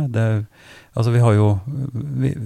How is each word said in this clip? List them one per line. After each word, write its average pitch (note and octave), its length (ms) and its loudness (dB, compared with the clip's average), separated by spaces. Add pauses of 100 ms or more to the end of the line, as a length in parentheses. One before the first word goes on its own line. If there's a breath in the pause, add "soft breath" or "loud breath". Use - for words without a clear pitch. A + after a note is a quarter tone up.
(120)
Det, A2+ 140 0 (720 loud breath)
altså A#2 160 0
vi A#2+ 100 4
har A2 140 6
jo, G#2 140 4 (420)
vi, C3 400 -4 (120)